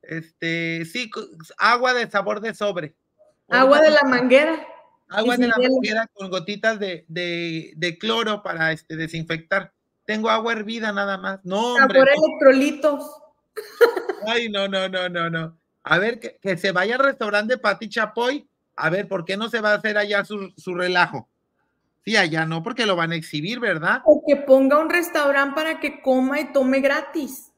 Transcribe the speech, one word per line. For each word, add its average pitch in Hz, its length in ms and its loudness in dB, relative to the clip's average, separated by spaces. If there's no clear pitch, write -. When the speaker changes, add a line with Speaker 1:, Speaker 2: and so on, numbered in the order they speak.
Speaker 1:
Este, 165 840 -6
sí, 233 240 -10
co-, 220 180 -12
agua 240 360 2
de 233 160 -2
sabor 208 320 -2
de 226 140 -6
sobre. 180 400 -4
Speaker 2:
Agua 269 280 6
Speaker 1:
Ahorita 302 60 8
Speaker 2:
de 311 60 10
Speaker 1:
no. 285 200 4
Speaker 2:
la 254 80 2
manguera. 285 500 4
Speaker 1:
Agua 226 260 0
Speaker 2:
Y - 20 -2
Speaker 1:
de 247 60 4
Speaker 2:
sin 240 60 2
Speaker 1:
la 226 80 4
Speaker 2:
hielo. 254 180 4
Speaker 1:
manguera 220 380 -2
con 190 180 -12
gotitas 202 480 -4
de, 180 280 -8
de, 170 680 -8
de 170 240 -6
cloro 220 420 -4
para, 165 300 -2
este, 160 240 -8
desinfectar. 165 760 -6
Tengo 214 240 -4
agua 226 240 0
hervida 220 380 -6
nada 202 280 -4
más. 190 240 -10
No, 220 320 -2
hombre, 269 240 6
Speaker 2:
Sabor 269 180 8
Speaker 1:
no. 302 80 4
Speaker 2:
electrolitos. 285 840 2
Speaker 1:
Ay, 233 220 -2
no, 196 180 -2
no, 190 220 -2
no, 185 200 -4
no, 170 200 -4
no. 165 280 -8
A 156 160 2
ver, 226 200 -2
que, - 220 -14
que 190 160 -2
se 196 140 -2
vaya 190 240 0
al 269 80 0
restaurante 220 520 -2
de - 40 -12
Pati 208 300 -2
Chapoy. 233 580 -4
A 156 140 -2
ver, 190 180 -4
¿por 185 180 -6
qué 196 120 -6
no 226 120 -6
se 226 120 -4
va 208 120 2
a - 20 2
hacer 208 220 -2
allá 202 280 -2
su, 196 320 -10
su - 160 -10
relajo? 180 560 -2
Sí, 214 120 0
allá 160 280 0
no, 165 180 -6
porque 226 220 -4
lo 196 120 2
van 165 140 -2
a 170 40 -4
exhibir, 160 440 -8
¿verdad? 202 460 -2
Speaker 2:
O 302 220 4
que 285 80 4
ponga 269 440 4
un 320 100 -2
restaurante 285 680 0
para 311 240 -4
que 285 220 -6
coma 262 400 2
y 302 100 -8
tome 262 300 2
gratis. 285 760 -4